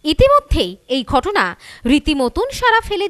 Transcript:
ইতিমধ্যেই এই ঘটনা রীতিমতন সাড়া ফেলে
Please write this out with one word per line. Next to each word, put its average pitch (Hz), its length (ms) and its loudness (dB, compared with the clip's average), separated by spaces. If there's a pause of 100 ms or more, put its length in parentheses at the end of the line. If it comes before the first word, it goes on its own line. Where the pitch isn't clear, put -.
ইতিমধ্যেই 494 640 2 (160)
এই 262 160 -2
ঘটনা 269 400 0 (420)
রীতিমতন 285 640 -2
সাড়া 466 300 0
ফেলে 403 280 -6